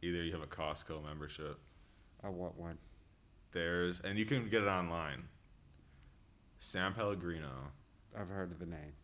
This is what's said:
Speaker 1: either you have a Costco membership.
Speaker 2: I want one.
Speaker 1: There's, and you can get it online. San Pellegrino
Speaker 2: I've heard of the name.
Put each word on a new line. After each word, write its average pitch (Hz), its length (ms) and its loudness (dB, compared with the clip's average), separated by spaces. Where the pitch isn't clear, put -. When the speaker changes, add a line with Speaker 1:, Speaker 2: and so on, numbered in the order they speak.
Speaker 1:
either 87 240 2
you 82 80 0
have 85 100 -2
a 73 40 -6
Costco 76 580 -4
membership. 76 540 -6
Speaker 2:
I 101 60 -4
want 87 260 -4
one. 85 220 -6
Speaker 1:
There's, 87 480 4
and 101 180 0
you 110 60 4
can 120 240 2
get 107 140 6
it 101 60 6
online. 82 600 2
San 95 340 2
Pellegrino 82 760 -2
Speaker 2:
I've 98 100 -4
heard 95 220 -2
of 82 80 -8
the 87 80 -6
name. 78 260 -6